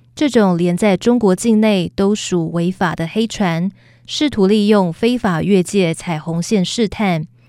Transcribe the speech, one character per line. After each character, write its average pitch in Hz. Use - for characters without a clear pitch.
这 302
种 196
连 175
在 196
中 240
国 190
境 214
内 202
都 196
属 170
违 170
法 170
的 165
黑 220
船， 175
试 302
图 202
利 208
用 196
非 240
法 175
越 185
界 175
彩 160
虹 165
线 190
试 220
探， 175